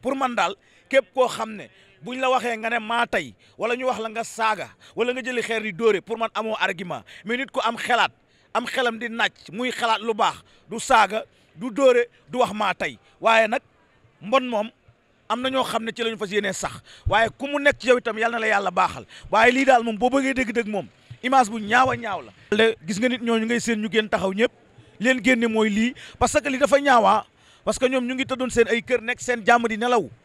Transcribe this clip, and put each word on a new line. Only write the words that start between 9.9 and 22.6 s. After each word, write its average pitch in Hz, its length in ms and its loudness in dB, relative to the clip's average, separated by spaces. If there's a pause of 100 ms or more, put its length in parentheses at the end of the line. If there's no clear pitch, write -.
lu 226 140 -4
baax, 202 280 -2 (260)
du 220 120 -10
saaga, 220 420 2 (320)
du 233 160 -8
dóore, 240 380 4 (200)
du 247 100 -8
wax 214 140 0
maa 208 220 -2
tey. 147 240 -6 (220)
Waaye 220 260 4
nag, 226 140 -4 (600)
mbon 214 280 0
moom, 220 220 -4 (580)
am 233 120 -2
na 262 80 -2
ñoo 262 140 0
xam 226 220 -4
ne 226 100 -8
ci 240 80 -6
lañu 226 160 -4
fas 214 140 -6
yéenee 202 200 -2
sax. 170 300 -8 (240)
Waaye 220 220 4 (100)
ku 254 80 -6
mu 285 160 -2
nekk 285 160 2
ci - 80 -8
yow 247 120 6
itam, 220 200 -4
yal 226 140 0
na 233 80 -4
la 220 80 -2
yàlla 202 240 0
baaxal. 180 340 -2 (240)
Waaye 226 220 6
lii 262 120 2
daal 247 200 6
moom, 220 120 -4
boo 247 140 2
bëggee 269 240 0
dëgg-dëgg 233 340 -2
moom, 190 200 -6 (340)
image 254 280 4
bu 226 100 -6
ñaaw 247 320 2
a 240 40 -2
ñaaw 208 260 -8
la. 110 100 -18 (180)
Le, 220 240 4 (100)